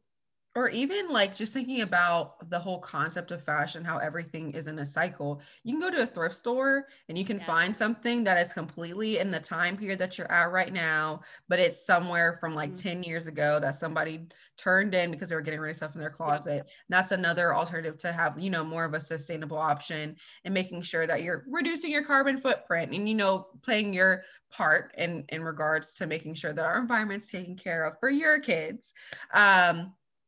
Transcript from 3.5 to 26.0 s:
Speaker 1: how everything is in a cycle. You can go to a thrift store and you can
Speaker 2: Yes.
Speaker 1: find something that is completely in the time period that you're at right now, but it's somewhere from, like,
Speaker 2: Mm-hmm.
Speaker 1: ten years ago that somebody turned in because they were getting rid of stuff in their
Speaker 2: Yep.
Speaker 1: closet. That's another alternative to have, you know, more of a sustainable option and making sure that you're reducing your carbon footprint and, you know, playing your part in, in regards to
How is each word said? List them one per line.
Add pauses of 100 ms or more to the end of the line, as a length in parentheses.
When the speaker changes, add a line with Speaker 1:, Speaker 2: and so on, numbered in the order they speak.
Speaker 1:
how
everything
is
in
a
cycle. (240)
You
can
go
to
a
thrift
store (220)
and
you
can
Speaker 2:
Yes.
Speaker 1:
find
something
that
is
completely
in
the
time
period
that
you're
at
right
now, (260)
but
it's
somewhere
from,
like,
Speaker 2:
Mm-hmm.
Speaker 1:
ten
years
ago
that
somebody (260)
turned
in
because
they
were
getting
rid
of
stuff
in
their
Speaker 2:
Yep.
Speaker 1:
closet. (180)
That's
another
alternative
to
have,
you
know,
more
of
a
sustainable
option (300)
and
making
sure
that
you're
reducing
your
carbon
footprint
and,
you
know, (120)
playing
your (260)
part
in,
in
regards
to